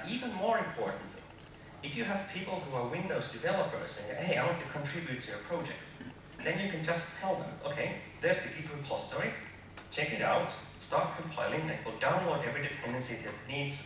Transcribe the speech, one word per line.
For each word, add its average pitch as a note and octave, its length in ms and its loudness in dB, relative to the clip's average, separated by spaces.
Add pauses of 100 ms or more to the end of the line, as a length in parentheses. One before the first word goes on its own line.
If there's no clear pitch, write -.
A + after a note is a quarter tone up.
even B3 240 -2
more G#3+ 260 6
importantly, - 640 -2 (640)
if - 140 -4
you A#3 80 0
have G3 280 0
people F#3+ 280 -2
who C#3+ 160 -4
are D#3 100 2
Windows E3 460 0
developers - 640 2
and, - 200 -4
"Hey, F3 180 4
I B2+ 100 4
want E3+ 140 4
to - 60 -4
contribute C#3+ 540 -2
to - 100 -6
your - 80 -4
project," E3+ 420 -2 (640)
then F#3 220 2
you G3 60 2
can D#3+ 120 -2
just E3 240 2 (140)
tell F#3+ 140 4
them, D3+ 160 -2 (160)
"Okay, C#3+ 300 0 (240)
there's F3 180 6
the - 100 -2
Git D3+ 240 -6
repository, - 580 -2 (600)
check D3+ 220 2
it G#2+ 100 0
out, - 300 6 (280)
start - 360 4
compiling, D#3+ 460 0
and D#3 220 0
we'll D3+ 120 -4
download E3+ 500 4
every C#3+ 160 0
dependency B2 640 -2
that G#2+ 280 -6
needs C#3 340 0